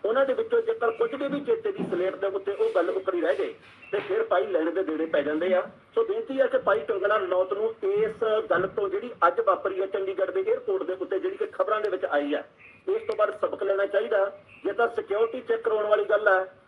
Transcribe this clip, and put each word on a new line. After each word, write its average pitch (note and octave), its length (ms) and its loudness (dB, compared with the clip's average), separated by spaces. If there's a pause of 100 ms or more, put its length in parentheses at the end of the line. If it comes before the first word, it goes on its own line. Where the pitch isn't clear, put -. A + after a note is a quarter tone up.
ਉਹਨਾਂ C4+ 220 2
ਦੇ B4 60 -2
ਵਿੱਚੋਂ A4+ 300 0
ਜੇਕਰ A4+ 280 0
ਕੁਝ A4+ 240 -2
ਦੇ C#4 140 -4
ਵੀ C#4+ 120 -2
ਚੇਤੇ D4+ 320 0
ਦੀ - 180 -4
ਸਲੇਟ F3+ 260 -2
ਦੇ G4 100 -4
ਉੱਤੇ F#3+ 260 -4
ਉਹ A4 220 2
ਗੱਲ E4+ 160 2
ਉਕਰੀ F#4+ 300 -2
ਰਹਿ F3+ 160 2
ਜਾਏ F#3 180 -4 (380)
ਤੇ G3+ 60 -2
ਫਿਰ G#3 240 -2
ਭਾਈ F#3+ 240 2
ਲੈਣ E3 240 0
ਦੇ F3+ 120 -2
ਦੇਣੇ D#3 240 -2
ਪੈ D3 160 2
ਜਾਂਦੇ D#3+ 320 0
ਆ। F#3 160 0 (240)
ਸੋ A4+ 100 4
ਬੇਨਤੀ F#4+ 360 -2
ਹੈ B3+ 60 6
ਕਿ C4 120 2
ਭਾਈ G#3+ 220 2
ਕੰਗਣਾ G3+ 360 0
ਰਣੌਤ F#3 360 2
ਨੂੰ A3 300 -2
ਇਸ G#3+ 420 0 (260)
ਗੱਲ F3+ 160 4
ਤੋਂ, G3 220 -2
ਜਿਹੜੀ A3+ 220 -4 (160)
ਅੱਜ F3 140 2
ਵਾਪਰੀ F#3+ 400 0
ਹੈ G3 60 0
ਚੰਡੀਗੜ੍ਹ F#3+ 460 -2
ਦੇ F#3+ 80 0
에ਅਰਪੋਰਟ G3+ 420 0
ਦੇ F3+ 180 -4
ਉੱਤੇ, F#3+ 180 -2
ਜਿਹੜੀ F#3 180 -4
ਕਿ G#3 100 -4
ਖਬਰਾਂ G#3+ 340 -2
ਦੇ G#3 100 -2
ਵਿੱਚ - 140 -2
ਆਈ D3 300 0
ਹੈ, - 140 -6 (400)
ਇਸ G#4+ 140 0
ਤੋਂ A4 140 -4
ਬਾਅਦ G#3 240 0
ਸਬਕ - 220 -2
ਲੈਣਾ G3 240 0
ਚਾਹੀਦਾ। G3+ 520 0 (260)
ਜੇ F#4+ 80 0
ਤਾਂ A#3 160 2
ਸਿਕਿਉਰਿਟੀ A3+ 520 -2
ਚੈੱਕ A3+ 220 -2
ਕਰਾਉਣ G#3+ 240 0
ਵਾਲੀ G3+ 180 4
ਗੱਲ G#3 240 2
ਹੈ F#3+ 160 4 (240)